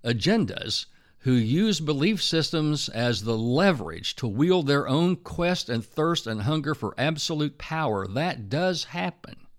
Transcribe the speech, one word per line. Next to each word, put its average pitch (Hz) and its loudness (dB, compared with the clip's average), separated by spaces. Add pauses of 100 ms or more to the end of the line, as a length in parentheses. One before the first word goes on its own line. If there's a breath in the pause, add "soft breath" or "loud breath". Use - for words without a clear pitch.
agendas 120 0 (340 soft breath)
who 127 2
use 147 4
belief 156 0
systems 156 0
as 113 0
the 113 0
leverage 117 0
to 127 -4
wield 151 4
their 143 2
own 170 4
quest 175 -2
and 117 -2
thirst 160 -2
and 110 -4
hunger 151 0
for - -4
absolute 151 -2
power. 120 -2
That 120 -4
does 165 0
happen. - -8 (120)